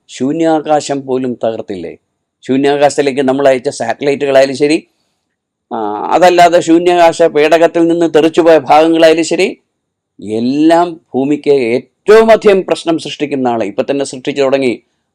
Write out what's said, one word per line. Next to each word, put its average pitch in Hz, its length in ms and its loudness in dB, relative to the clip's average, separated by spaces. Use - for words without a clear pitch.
ശൂന്യാകാശം 151 960 -2
പോലും 127 380 -6
തകർത്തില്ലേ? 107 520 -8
ശൂന്യാകാശത്തിലേക്ക് 139 800 0
നമ്മൾ 139 280 0
അയച്ച 131 200 0
സാറ്റലൈറ്റുകളായാലും 135 880 -2
ശരി, 147 300 0
ആ, 117 40 -8
അതല്ലാതെ 175 460 4
ശൂന്യാകാശ 170 640 2
പേടകത്തിൽ 165 640 2
നിന്ന് 170 280 0
തെറിച്ചുപോയ 160 420 4
ഭാഗങ്ങളായാലും 160 640 2
ശരി, 180 360 -4
എല്ലാം 156 680 0
ഭൂമിക്ക് 143 360 -2
ഏറ്റവും 139 800 2
അധികം 208 340 2
പ്രശ്നം 165 340 -4
സൃഷ്ടിക്കുന്ന 143 500 -6
ആളെ 113 180 -4
ഇപ്പൊ 101 240 -6
തന്നെ 139 140 -2
സൃഷ്ടിച്ചു 135 380 -6
തുടങ്ങി. 131 400 -2